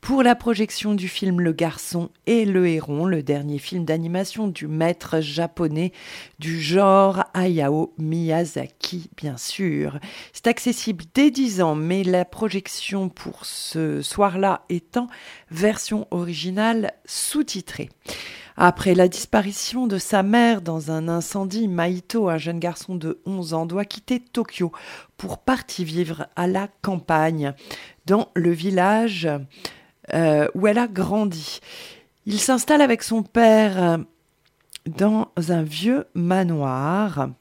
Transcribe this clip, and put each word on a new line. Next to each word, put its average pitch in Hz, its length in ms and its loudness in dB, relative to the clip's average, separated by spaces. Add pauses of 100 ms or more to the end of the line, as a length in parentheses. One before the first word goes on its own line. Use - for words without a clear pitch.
pour 269 220 2
la 240 120 8
projection 214 580 0
du 185 140 -2
film 180 320 0
Le 170 140 4
Garçon 165 560 -4 (160)
et 226 180 4
le 185 240 4
Héron, 156 380 0
le 175 180 0
dernier 143 360 -2
film 175 260 -4
d'animation 175 640 -2
du 151 180 -8
maître 160 540 -2
japonais 160 720 -2 (440)
du 160 220 -6
genre 190 640 4 (100)
Hayao 160 640 2
Miyazaki, 160 1200 -4
bien 143 220 -8
sûr. 147 640 -4 (340)
C'est - 140 -2
accessible 233 680 -2
dès 285 180 6
dix 233 300 0
ans, 160 140 4
mais 175 280 0
la 180 220 2
projection 196 840 -6
pour - 380 -12
ce 151 560 -4
soir-là 190 680 0
est - 300 -4
en 247 100 -2 (420)
version 208 600 -2
originale 185 800 -2 (140)
sous-titrée. - 840 -6 (680)
Après 180 380 4
la 180 120 8
disparition 214 800 -2
de 196 100 0
sa 190 260 0
mère 226 380 4
dans 160 300 -6
un 160 160 -4
incendie, 196 640 -2
Maito, 180 580 0
un 165 100 0
jeune 165 220 -4
garçon 175 360 -6
de 160 300 -6
onze 180 280 -6
ans, 165 120 -2
doit 185 200 -4
quitter 240 340 -4
Tokyo 208 540 -4 (420)
pour 190 220 -10
partir - 480 -4
vivre 160 500 -4
à 180 120 -2
la 190 200 0 (140)
campagne, 160 720 0 (520)
dans 208 300 2
le 170 160 2
village, 190 800 2 (840)
euh, 151 400 4
où 185 140 0
elle 208 100 4
a 240 100 2
grandi. 185 720 -2 (640)
Il 208 140 -2
s'installe 269 420 4
avec 247 220 4
son 226 200 -2
père, 220 580 4
euh, 170 160 4 (880)
dans 214 460 0 (160)
un 170 160 2
vieux 170 500 -2
manoir 165 1160 0 (120)